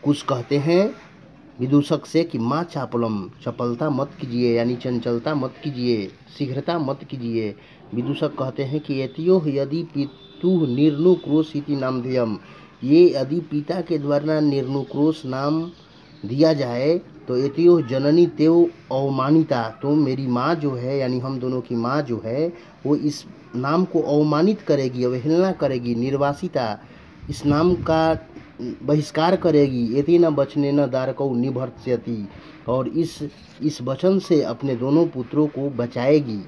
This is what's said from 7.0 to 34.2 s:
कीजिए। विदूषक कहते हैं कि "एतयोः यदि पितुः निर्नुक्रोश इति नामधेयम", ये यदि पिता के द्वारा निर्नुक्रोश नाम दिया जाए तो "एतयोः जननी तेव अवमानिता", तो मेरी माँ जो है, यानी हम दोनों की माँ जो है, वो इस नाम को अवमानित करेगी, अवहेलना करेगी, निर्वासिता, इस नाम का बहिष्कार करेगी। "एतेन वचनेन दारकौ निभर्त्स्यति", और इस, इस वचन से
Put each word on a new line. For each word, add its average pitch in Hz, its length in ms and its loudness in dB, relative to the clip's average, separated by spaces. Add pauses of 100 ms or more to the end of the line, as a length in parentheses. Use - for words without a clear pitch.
कीजिए। 113 440 -4 (400)
विदूषक 139 440 -4
कहते 135 260 -4
हैं 143 160 -4
कि 139 200 -6
"एतयोः 160 460 0
यदि 139 360 -2
पितुः 165 880 -2
निर्नुक्रोश 156 880 2
इति 143 200 -4
नामधेयम", 127 600 -2 (460)
ये 160 320 8
यदि 135 240 -2
पिता 156 400 -4
के 160 180 -2
द्वारा 147 420 0
निर्नुक्रोश 139 880 0
नाम 143 360 -2 (640)
दिया 143 280 2
जाए 139 480 0 (280)
तो 127 80 -2
"एतयोः 160 500 4
जननी 143 400 4
तेव 170 440 4 (220)
अवमानिता", 135 760 2 (140)
तो 139 120 0
मेरी 135 320 0
माँ 127 280 0
जो 147 160 -2
है, 127 280 -4
यानी 127 200 -2
हम 131 200 -6
दोनों 127 220 -4
की 123 140 -8
माँ 123 280 -2
जो 120 220 -6
है, 147 280 -4 (340)
वो 147 100 2
इस 147 280 -4 (320)
नाम 147 280 0
को 170 160 0
अवमानित 151 600 2
करेगी, 127 440 0
अवहेलना 156 480 0
करेगी, 127 420 -2
निर्वासिता, 135 840 -2 (520)
इस - 160 -8
नाम 160 280 4
का 160 440 2 (640)
बहिष्कार 151 540 2
करेगी। 135 640 2
"एतेन 170 280 6
वचनेन 143 600 0
दारकौ 131 480 -2
निभर्त्स्यति", 123 920 -4 (400)
और 127 200 0
इस, 160 300 -4 (440)
इस 147 200 -4
वचन 175 360 0
से 170 240 2